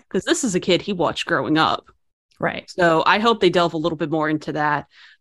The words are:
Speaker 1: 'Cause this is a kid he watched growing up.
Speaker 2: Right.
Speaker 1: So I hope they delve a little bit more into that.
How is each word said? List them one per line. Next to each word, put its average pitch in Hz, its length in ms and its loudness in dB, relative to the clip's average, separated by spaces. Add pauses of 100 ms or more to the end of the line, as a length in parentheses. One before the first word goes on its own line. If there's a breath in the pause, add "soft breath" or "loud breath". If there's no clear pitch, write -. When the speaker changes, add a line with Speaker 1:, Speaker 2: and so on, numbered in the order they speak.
Speaker 1:
'Cause - 160 -4
this - 200 0
is 190 100 0
a 180 60 2
kid 170 220 2
he 202 100 -6
watched 151 340 -2
growing 147 320 0
up. 123 280 0 (540)
Speaker 2:
Right. - 280 -6
Speaker 1:
So 165 380 2
I 190 120 4
hope 226 220 2
they 185 100 6
delve 170 240 2
a 165 40 -4
little 165 200 -2
bit 165 120 -4
more 156 180 0
into 156 240 -4
that. 147 340 -2 (340 soft breath)